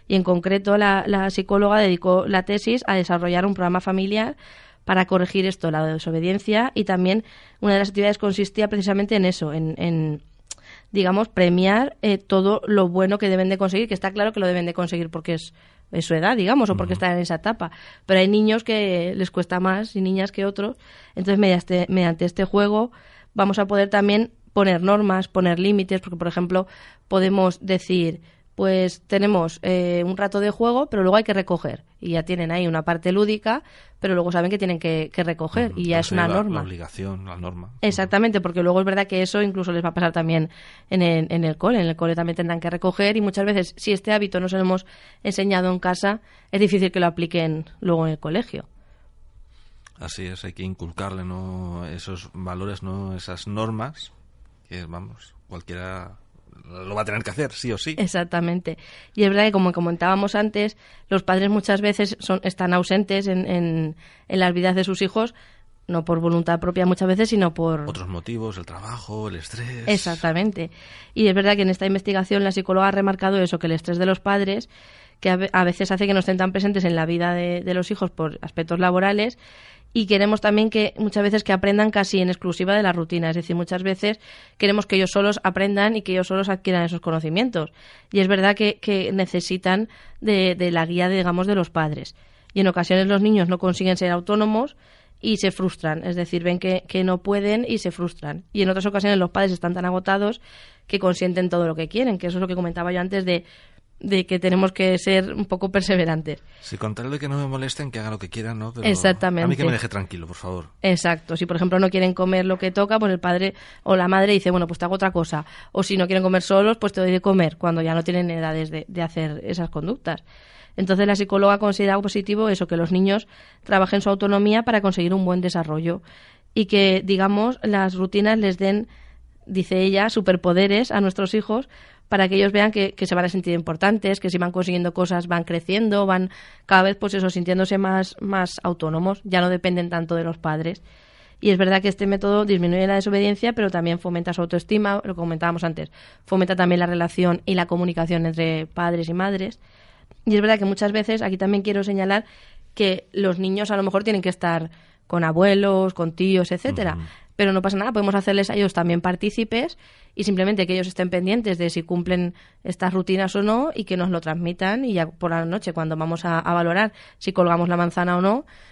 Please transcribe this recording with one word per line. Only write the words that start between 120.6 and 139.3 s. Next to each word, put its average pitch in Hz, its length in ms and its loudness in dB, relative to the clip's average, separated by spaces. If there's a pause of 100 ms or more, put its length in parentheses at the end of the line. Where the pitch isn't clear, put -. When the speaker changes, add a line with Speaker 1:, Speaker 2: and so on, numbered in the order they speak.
Speaker 1:
Entonces, 190 280 2
la 202 100 4
psicóloga 202 440 4
considera 202 420 2
positivo 208 480 -2
eso, 185 160 0
que 165 120 -2
los 170 140 0
niños 196 360 2 (360)
trabajen 196 380 2
su 202 80 0
autonomía 202 540 2
para 226 180 2
conseguir 185 320 0
un 190 120 2
buen 180 160 0
desarrollo 170 600 -2 (520)
y 220 120 0
que, 196 400 4
digamos, 202 560 2
las 196 340 0
rutinas 202 440 2
les 190 180 2
den, 202 300 0 (580)
dice 185 360 -2
ella, 196 280 2
superpoderes 190 840 2
a 202 100 0
nuestros 190 320 0
hijos 214 340 -2 (420)
para 196 180 4
que 190 80 0
ellos 196 160 4
vean 208 200 4
que, 202 220 0
que - 120 -4
se 180 100 -2
van 180 100 2
a 175 40 -2
sentir 175 240 -2
importantes, 190 680 0
que 185 100 -4
si 180 80 -2
van 180 140 -2
consiguiendo 175 420 -2
cosas 175 340 -2
van 170 180 0
creciendo, 202 600 0
van 185 240 0 (360)
cada 190 180 6
vez, 196 140 2
pues 202 160 -4
eso, 185 160 0
sintiéndose 185 480 0
más, 190 420 0
más 190 440 -2
autónomos, 170 600 -2
ya 185 180 0